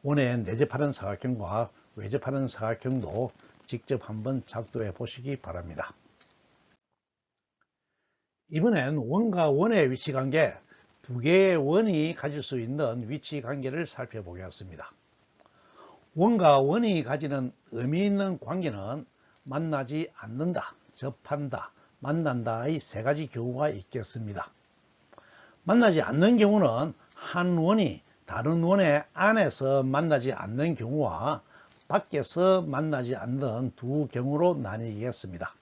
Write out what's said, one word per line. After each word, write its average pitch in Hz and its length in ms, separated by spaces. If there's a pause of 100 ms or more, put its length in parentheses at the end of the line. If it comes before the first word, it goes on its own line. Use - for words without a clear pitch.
원에 139 300
내접하는 131 560
사각형과 104 760 (260)
외접하는 131 500
사각형도 117 840 (340)
직접 - 420
한번 110 380
작도해 113 460
보시기 127 420
바랍니다. 85 580 (2500)
이번엔 156 500
원과 170 520
원의 165 400
위치 131 220
관계, 135 420 (480)
두 123 160
개의 180 380
원이 165 580
가질 147 260
수 131 200
있는 120 500
위치 147 300
관계를 131 440
살펴보겠습니다. 92 1080 (1200)
원과 170 460
원이 180 420
가지는 135 480 (220)
의미 147 340
있는 196 320
관계는 127 680 (360)
만나지 147 720
않는다, 135 600 (180)
접한다, - 760 (260)
만난다의 131 800
세 - 240
가지 147 240
경우가 123 440
있겠습니다. 104 840 (1120)
만나지 196 360
않는 170 360
경우는 175 580 (220)
한 175 420
원이 165 480 (200)
다른 151 380
원의 165 400 (100)
안에서 156 680
만나지 135 480
않는 135 420
경우와 127 680 (440)
밖에서 185 760
만나지 143 540
않는 123 600
두 135 340
경우로 147 440
나뉘겠습니다. 110 1080